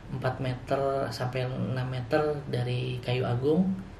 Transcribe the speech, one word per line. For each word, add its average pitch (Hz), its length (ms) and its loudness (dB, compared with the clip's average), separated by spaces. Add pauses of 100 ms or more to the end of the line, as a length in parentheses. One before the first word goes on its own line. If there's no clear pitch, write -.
(120)
empat 123 320 -2
meter 135 720 0
sampai 127 320 0
enam 127 400 -2
meter 143 640 0
dari 123 480 0
Kayu 127 240 0
Agung, 147 480 4 (280)